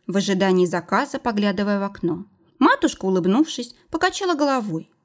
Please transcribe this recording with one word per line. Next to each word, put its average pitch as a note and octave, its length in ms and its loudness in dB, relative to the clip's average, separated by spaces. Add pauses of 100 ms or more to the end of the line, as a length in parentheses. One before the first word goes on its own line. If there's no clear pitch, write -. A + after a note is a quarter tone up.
в F3+ 100 -2
ожидании F#3+ 480 2
заказа F#3+ 540 -2
поглядывая G#3 600 -2
в G3 40 -4
окно. G3 420 -6 (340)
Матушка, F4+ 460 2
улыбнувшись, F#3+ 720 0 (160)
покачала F4+ 420 -2
головой. C4 580 -2 (140)